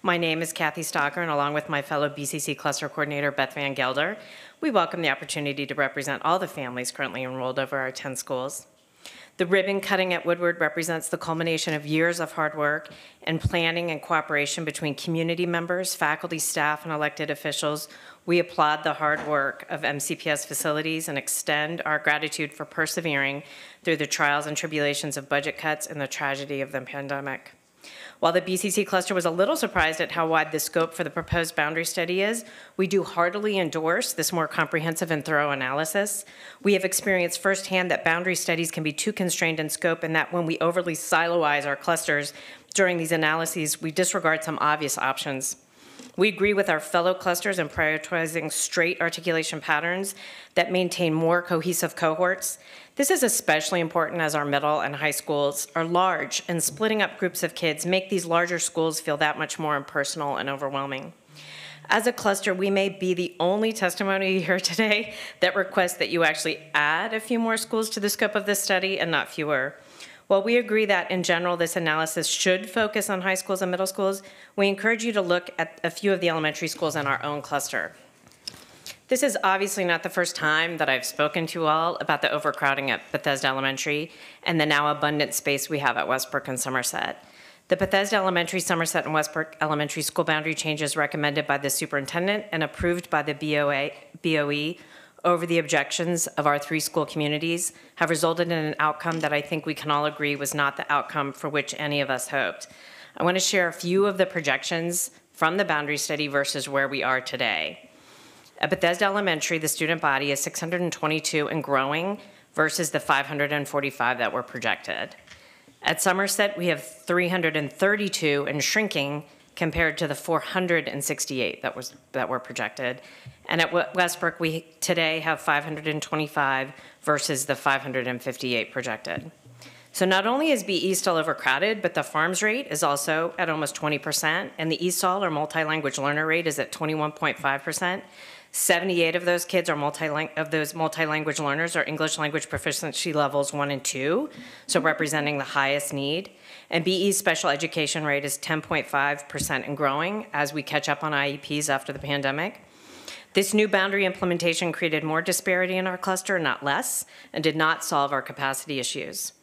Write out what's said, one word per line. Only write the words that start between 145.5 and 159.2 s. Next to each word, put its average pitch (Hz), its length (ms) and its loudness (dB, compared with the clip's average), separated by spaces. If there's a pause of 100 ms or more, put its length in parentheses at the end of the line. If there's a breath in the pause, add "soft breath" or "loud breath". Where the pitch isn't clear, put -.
need. 147 380 -2 (400 loud breath)
And 170 120 2
B 180 100 2 (120)
E's 196 140 2
special 165 320 2
education 156 540 0
rate 143 200 0
is 139 140 -4
ten 156 240 -2
point 151 240 -2
five 147 420 0
percent 143 380 -4
and 143 100 -4
growing 156 560 0
as 147 200 0
we 151 100 -4
catch 147 260 0
up 147 160 0
on 151 100 0
I 143 180 2
E 147 280 -4
Ps 147 80 -2
after 139 240 0
the 139 60 -8
pandemic. 143 640 -2 (720 loud breath)
This 196 180 4
new 214 160 4
boundary 196 380 2
implementation 175 680 0
created 156 320 0
more 156 160 2
disparity 185 560 0
in 185 100 0
our 185 120 -4
cluster, 185 400 -2
not 143 240 0
less, 143 420 -2 (300 loud breath)
and 160 100 -2
did 156 120 2
not 160 280 2
solve 143 260 2
our 135 120 0
capacity 135 580 -4
issues. - 520 -6 (100)